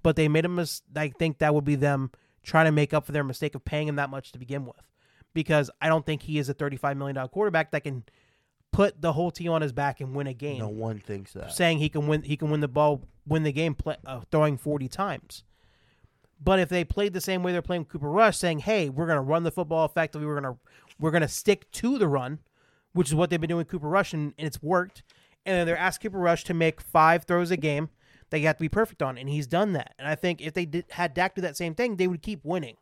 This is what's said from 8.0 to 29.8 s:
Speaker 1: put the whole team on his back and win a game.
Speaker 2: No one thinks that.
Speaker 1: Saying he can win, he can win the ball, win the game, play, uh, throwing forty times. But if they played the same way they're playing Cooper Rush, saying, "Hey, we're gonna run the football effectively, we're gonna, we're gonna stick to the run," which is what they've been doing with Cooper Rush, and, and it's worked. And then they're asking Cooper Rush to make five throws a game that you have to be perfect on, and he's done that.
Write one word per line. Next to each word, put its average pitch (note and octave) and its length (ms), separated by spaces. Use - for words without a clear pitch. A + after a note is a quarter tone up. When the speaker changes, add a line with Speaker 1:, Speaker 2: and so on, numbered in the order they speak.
Speaker 1:
put G3 300
the D#3+ 140
whole E3 180
team E3+ 180
on D#3+ 120
his C#3 100
back C#3 280
and C3 140
win C#3+ 140
a C3 60
game. C#3 240
Speaker 2:
No A2 100
one A2 320
thinks G2 320
that. - 200
Speaker 1:
Saying E3 260
he D3+ 100
can D3 180
win, D3+ 160
he D3 140
can D3+ 140
win D3+ 100
the D3 80
ball, D3 340
win D#3 160
the D3+ 80
game, D3+ 240
play, - 220
uh, B2+ 140
throwing D3+ 280
forty D3 300
times. - 540
But F#3 200
if E3 80
they F3 160
played G3+ 300
the F#3 80
same F#3 200
way F3+ 100
they're F3 100
playing E3+ 240
Cooper C#3+ 240
Rush, G#3 260
saying, D#3+ 240
"Hey, F3 300
we're D3+ 160
gonna D3+ 160
run D#3 200
the E3 80
football D#3+ 360
effectively, D3+ 400
we're D3 140
gonna, B2+ 160
we're D#3 120
gonna D#3+ 160
stick - 440
to B3+ 260
the G3 80
run," C#3 340
which C3 160
is D#3 60
what D#3+ 160
they've E3 100
been D#3+ 80
doing E3+ 100
with D#3+ 100
Cooper D3+ 200
Rush, F#3+ 240
and, D3+ 260
and D#3 80
it's - 160
worked. F3+ 400
And F#3+ 120
then E3+ 100
they're E3+ 120
asking F#3 320
Cooper F#3+ 100
Rush E3+ 240
to F3 100
make E3 260
five E3 440
throws F3 280
a F3+ 40
game D3+ 320
that D#3 100
you D#3 80
have D3+ 80
to - 40
be D#3+ 80
perfect - 320
on, C3 160
and C3+ 120
he's D3 180
done F3+ 280
that. - 220